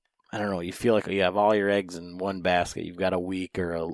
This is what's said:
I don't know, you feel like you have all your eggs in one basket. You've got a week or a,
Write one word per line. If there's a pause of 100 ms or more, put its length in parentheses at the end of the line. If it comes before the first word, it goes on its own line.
(320)
I
don't
know,
you
feel
like
you
have
all
your
eggs
in
one
basket.
You've
got
a
week
or
a,